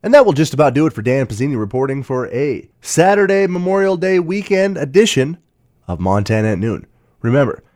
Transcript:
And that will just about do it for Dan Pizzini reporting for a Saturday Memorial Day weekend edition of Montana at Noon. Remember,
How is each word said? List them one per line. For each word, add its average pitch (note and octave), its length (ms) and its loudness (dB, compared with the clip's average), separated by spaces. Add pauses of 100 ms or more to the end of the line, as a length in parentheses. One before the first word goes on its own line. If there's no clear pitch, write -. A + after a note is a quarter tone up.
And A3+ 140 0
that C#4+ 100 10
will G3 80 4
just D3 220 0
about C3+ 200 2
do D3+ 120 2
it D3+ 60 -2
for A2 100 -10
Dan B2+ 240 0
Pizzini B2 320 -4
reporting C3 460 -4
for B2+ 240 -6
a C3 420 -4 (100)
Saturday G3 680 2
Memorial F#3 480 -2
Day F#3 240 0
weekend F#3+ 560 -2
edition D3 600 0 (500)
of F2 100 -6
Montana G#2 540 0
at F2+ 80 -2
Noon. G#2 260 -4 (340)
Remember, A#2+ 440 0 (120)